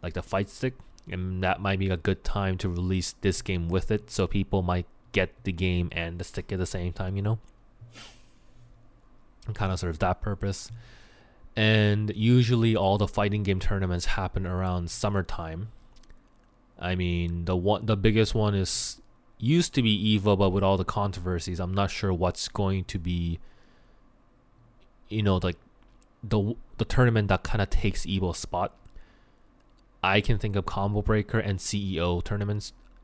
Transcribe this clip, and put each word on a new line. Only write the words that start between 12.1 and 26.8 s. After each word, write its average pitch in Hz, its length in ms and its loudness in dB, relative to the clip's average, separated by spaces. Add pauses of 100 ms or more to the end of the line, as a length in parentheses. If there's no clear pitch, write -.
usually 113 600 4
all 98 220 4
the 101 100 2
fighting 104 360 0
game 95 160 0
tournaments 92 460 0
happen 92 400 0
around 90 460 -2
summertime. 98 800 -4 (1080)
I 92 180 -4
mean, 87 500 -2
the 92 100 0
one, 101 300 0
the 107 120 2
biggest 107 360 4
one 104 220 2
is, - 460 -2 (380)
used 160 340 2
to 135 80 2
be 107 360 4
Evo, 101 200 4
but 98 140 4
with 98 120 2
all 98 140 6
the 90 80 -2
controversies, 90 720 -2
I'm 90 140 -4
not 98 180 0
sure 98 220 -2
what's 87 340 0
going 95 380 -2
to - 140 -6
be, 85 400 -2 (1700)
you 110 140 -2
know, 98 180 4
like, 90 160 -2 (640)
the, 117 320 0 (220)
the - 80 -2